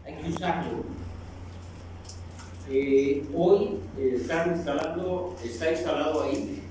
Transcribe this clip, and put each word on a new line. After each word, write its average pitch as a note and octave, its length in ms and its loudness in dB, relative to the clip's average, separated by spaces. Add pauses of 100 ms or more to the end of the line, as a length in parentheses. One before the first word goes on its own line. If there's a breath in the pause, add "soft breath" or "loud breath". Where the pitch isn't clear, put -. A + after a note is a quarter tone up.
Hay D#3+ 100 -12
que D#3+ 160 -6
usarlo. F3 520 -2 (1900)
Eh, C#3 540 6 (100)
hoy, F#3 440 6 (200)
eh, B2+ 220 2
están E3+ 360 0
instalando, F3+ 880 -2
está D#3+ 260 0
instalado D3+ 540 2
ahí - 460 -2